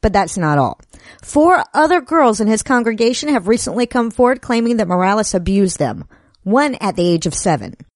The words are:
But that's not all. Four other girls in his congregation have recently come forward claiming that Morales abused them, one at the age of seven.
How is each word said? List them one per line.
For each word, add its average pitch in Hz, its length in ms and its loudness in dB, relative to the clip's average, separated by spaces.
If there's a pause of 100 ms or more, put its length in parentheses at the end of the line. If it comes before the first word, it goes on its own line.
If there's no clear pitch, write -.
But 214 100 0
that's 190 260 0
not 151 200 0
all. - 200 0 (440)
Four 330 420 4 (100)
other 311 260 4
girls 254 400 2
in 214 80 0
his 226 140 0
congregation 240 680 -2
have 214 180 0
recently 240 380 0
come 233 240 -2
forward 247 300 0
claiming 233 360 -2
that 214 120 -2
Morales 190 460 0
abused 190 440 0
them, 123 260 -4 (380)
one 202 340 0
at 196 200 -4
the 175 100 0
age 170 200 0
of 160 80 -4
seven. 120 400 -4 (220)